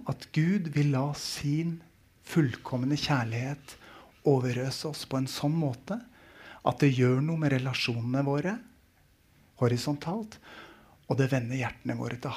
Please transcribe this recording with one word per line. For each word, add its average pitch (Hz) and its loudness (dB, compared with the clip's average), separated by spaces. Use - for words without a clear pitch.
at - -6
Gud 165 2
vil 147 4
la 135 2
sin 160 -2
fullkomne 135 0
kjærlighet 127 -2
overøse 131 2
oss - -10
på 131 0
en 131 0
sånn 151 0
måte 160 -2
at - 2
det 139 6
gjør 127 4
noe 160 0
med 147 4
relasjonene 127 0
våre 147 0
horisontalt, 147 0
og 120 2
det 135 4
vender 127 0
hjertene 120 -4
våre 120 -6
til 127 -6